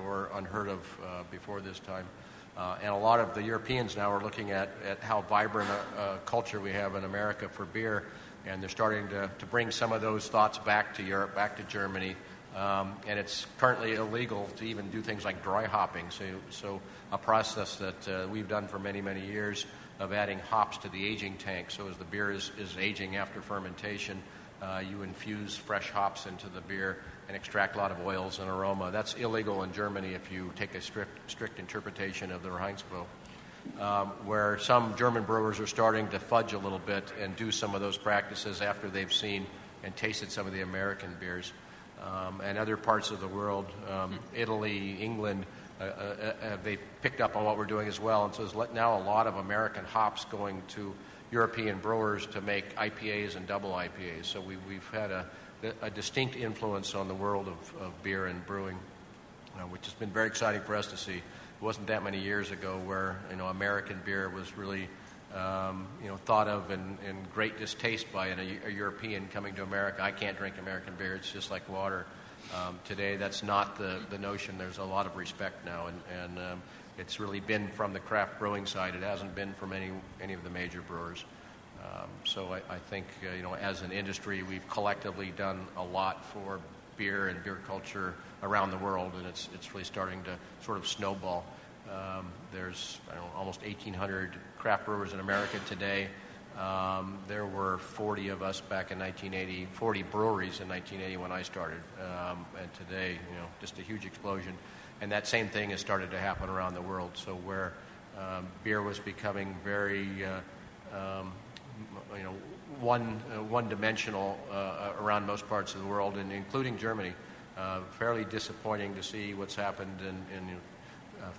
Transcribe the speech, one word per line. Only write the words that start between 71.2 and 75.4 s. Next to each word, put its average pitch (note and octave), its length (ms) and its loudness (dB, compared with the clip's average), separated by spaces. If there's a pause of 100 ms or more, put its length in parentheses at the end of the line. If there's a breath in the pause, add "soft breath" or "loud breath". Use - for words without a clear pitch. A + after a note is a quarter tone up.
just G2 180 -6
like F#2 180 -4
water." F#2+ 380 0 (480 loud breath)
Um, F2+ 300 -2
today, G2+ 320 2
that's G2 260 0
not G2+ 340 4
the, F#2+ 220 0 (120)
the G2+ 80 -4
notion. G2+ 400 -4
There's F#2 200 -6
a G2 60 -2 (120)
lot G2 100 4
of F#2 100 -6
respect F#2 480 -4